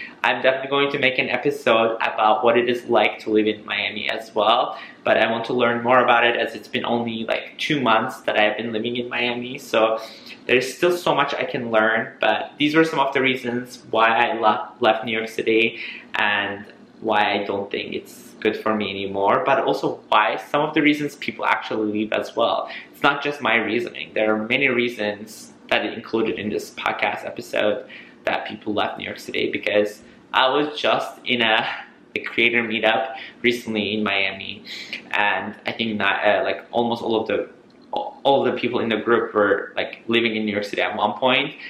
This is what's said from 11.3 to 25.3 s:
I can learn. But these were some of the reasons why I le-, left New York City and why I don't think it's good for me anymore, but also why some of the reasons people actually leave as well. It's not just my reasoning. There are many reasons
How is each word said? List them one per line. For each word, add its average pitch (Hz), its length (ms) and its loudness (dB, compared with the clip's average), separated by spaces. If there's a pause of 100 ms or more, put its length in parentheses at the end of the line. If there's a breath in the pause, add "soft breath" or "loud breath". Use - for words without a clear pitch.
I - 120 -2
can 120 260 -6
learn. 110 500 2
But - 380 0
these 147 160 2
were 160 100 6
some 160 160 -2
of 139 140 0
the 139 80 2
reasons 123 680 -2
why 113 180 4
I 117 300 2
le-, 107 420 0
left 110 240 2
New 113 120 -4
York 110 120 -4
City 113 520 0 (340 loud breath)
and 101 500 0 (360)
why 104 400 2
I 101 40 -4
don't 101 260 -4
think - 240 -6
it's - 320 -12 (140)
good 107 160 0
for 107 180 -2
me 104 160 -2
anymore, 98 540 0
but 135 200 4
also 143 440 -2
why 110 280 4 (140)
some 147 120 2
of 156 120 -2
the 160 80 4
reasons 147 340 0
people - 280 -8
actually 107 480 0
leave 107 200 -2
as 104 240 -4
well. 113 340 0 (220 loud breath)
It's - 100 -12
not 147 200 2
just 143 180 -4
my 117 160 2
reasoning. 107 580 -2
There 107 200 2
are 107 120 -2
many 135 220 2
reasons 110 840 -2 (160)